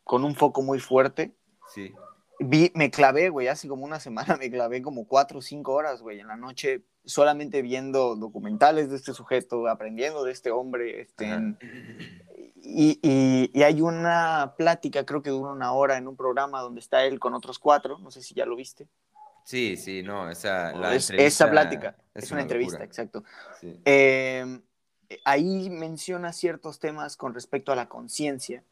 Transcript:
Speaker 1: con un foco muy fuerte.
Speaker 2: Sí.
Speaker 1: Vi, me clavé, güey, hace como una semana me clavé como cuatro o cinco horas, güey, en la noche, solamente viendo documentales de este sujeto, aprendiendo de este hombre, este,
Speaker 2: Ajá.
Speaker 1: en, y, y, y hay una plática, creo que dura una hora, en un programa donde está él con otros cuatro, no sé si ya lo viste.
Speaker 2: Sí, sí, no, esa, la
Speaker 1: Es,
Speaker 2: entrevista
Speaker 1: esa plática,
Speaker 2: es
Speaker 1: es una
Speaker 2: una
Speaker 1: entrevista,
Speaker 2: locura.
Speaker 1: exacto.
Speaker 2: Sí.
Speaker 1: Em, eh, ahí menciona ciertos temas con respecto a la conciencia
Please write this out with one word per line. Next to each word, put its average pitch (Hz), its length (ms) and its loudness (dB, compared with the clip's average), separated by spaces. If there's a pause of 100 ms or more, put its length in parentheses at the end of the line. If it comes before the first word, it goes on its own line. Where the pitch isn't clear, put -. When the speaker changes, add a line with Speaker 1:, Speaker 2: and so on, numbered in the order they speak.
Speaker 1:
con 127 200 2
un 147 100 0
foco 135 280 2
muy 135 180 -2
fuerte. 131 540 2 (400)
Speaker 2:
Sí. 98 180 -14 (480)
Speaker 1:
Vi, 156 340 6
me 151 160 2
clavé, 147 400 4
güey, 131 180 -2
hace 151 200 -6
como 135 160 -10
una 156 160 -10
semana 135 360 -2
me 131 140 -6
clavé 123 320 -4
como 127 260 -10
cuatro 139 300 2
o 127 40 -12
cinco 139 320 -8
horas, 139 280 -4
güey, 107 180 -14
en 107 80 -20
la 110 80 -14
noche, 131 460 -6 (220)
solamente 147 580 2
viendo 131 540 0
documentales 110 760 -2
de 139 60 -8
este 135 180 -10
sujeto, 123 520 -4
aprendiendo 113 580 -6
de 127 80 -6
este 123 180 -8
hombre, 123 500 -6
este, - 240 -12
Speaker 2:
Ajá. 107 120 -4
Speaker 1:
en, 107 220 -4 (960)
y, 151 480 2
y, 131 500 4
y 143 100 4
hay 151 180 6
una 165 760 0
plática, 160 480 0
creo 143 180 -6
que 143 80 -6
dura 135 220 -4
una 127 200 -4
hora, 135 240 4
en 127 100 -6
un 135 100 -14
programa 131 440 -2
donde 120 200 -12
está 131 240 2
él 135 140 0
con 123 160 -4
otros 123 240 -10
cuatro, 147 400 4
no 165 140 -20
sé 127 100 -20
si - 120 -18
ya 120 120 -2
lo 120 100 -4
viste. - 320 -16 (560)
Speaker 2:
Sí, 113 320 -2
sí, 95 260 -10
no, 95 280 -8
esa, 87 440 -4
la 90 200 0
Speaker 1:
Es, 131 160 0
Speaker 2:
entrevista 143 360 6
Speaker 1:
esa - 40 6
plática, 147 460 2 (180)
Speaker 2:
es 107 100 -12
Speaker 1:
es - 60 -12
una 147 100 -4
Speaker 2:
una - 20 -2
Speaker 1:
entrevista, 127 340 -4
Speaker 2:
locura. - 80 -12
Speaker 1:
exacto. 107 400 -12 (360)
Speaker 2:
Sí. - 240 -16
Speaker 1:
Em, 131 800 4 (460)
eh, - 160 -16
ahí 185 460 0
menciona 170 600 -8
ciertos 165 480 -6
temas 151 360 -8
con 127 180 -10
respecto 135 380 -6
a 131 40 -2
la 120 120 -4
conciencia 127 840 -8